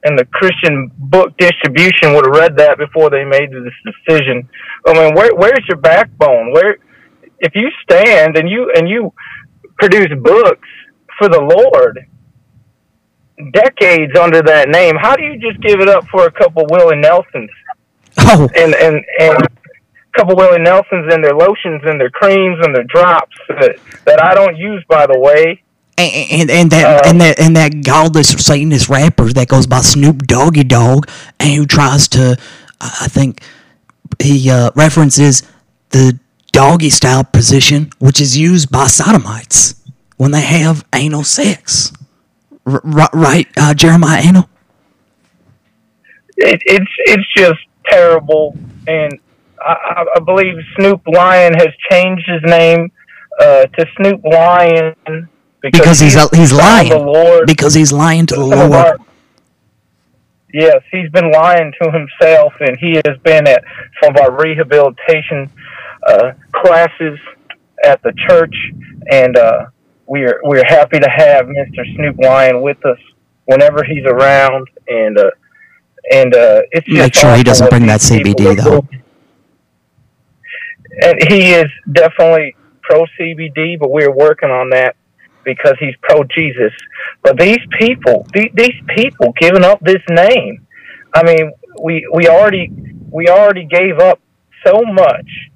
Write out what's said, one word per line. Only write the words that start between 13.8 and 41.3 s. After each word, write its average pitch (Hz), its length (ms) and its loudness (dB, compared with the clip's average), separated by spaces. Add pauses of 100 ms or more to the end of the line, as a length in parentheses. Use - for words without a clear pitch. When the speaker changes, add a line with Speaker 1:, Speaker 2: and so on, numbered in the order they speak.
Speaker 1:
under 170 260 2
that 151 260 2
name, 165 280 2
how 226 200 0
do 320 80 -8
you 294 140 -12
just 226 220 -10
give 208 200 0
it 196 80 2
up 196 200 2
for 180 180 0
a 165 60 0
couple 165 380 0
Willie 170 260 2
Nelsons? 151 540 -2 (680)
Speaker 2:
Oh. 151 380 4
Speaker 1:
And, 160 180 2
and, 156 300 0 (140)
and 160 260 2
a - 40 -4 (680)
couple 190 200 2
Willie 180 260 4
Nelsons 175 500 0
and 160 100 0
their 143 120 0
lotions 165 500 -2
and 151 160 -4
their 127 100 -2
creams 190 540 -2
and 147 100 -2
their 123 100 -2
drops 170 520 -2 (120)
that, 156 300 -2 (280)
that 151 160 4
I 180 120 2
don't 190 220 0
use, 196 320 -10
by 151 180 2
the 135 120 0
way. 151 420 0 (360)
Speaker 2:
And, 156 360 -4
and, 156 180 -2
and 165 220 2
that, 160 120 2
Speaker 1:
Uh, 147 240 4
Speaker 2:
and 170 120 4
that, 160 180 2
and 160 180 2
that 151 280 -2
godless 156 460 0
Satanist 147 580 -2
rapper 135 440 0
that 127 140 -2
goes 131 220 0
by 127 120 0
Snoop 139 460 0
Doggy 143 380 0
Dogg 123 440 0 (300)
and 147 160 -2
who 147 120 -2
tries 143 420 0
to, 127 280 0 (440)
I, - 220 -14
I - 60 -8
think 139 340 -4 (800)
he, 135 300 0
uh, 120 240 0
references 143 720 2 (460)
the 131 280 0 (320)
doggy 151 400 2
style 131 320 0
position, 139 680 0 (100)
which 135 200 0
is 135 160 -2
used 160 360 0
by 135 160 -2
sodomites - 920 -2 (360)
when 135 160 0
they 151 80 0
have 156 520 -2
anal 147 300 -4
sex. - 680 -6 (760)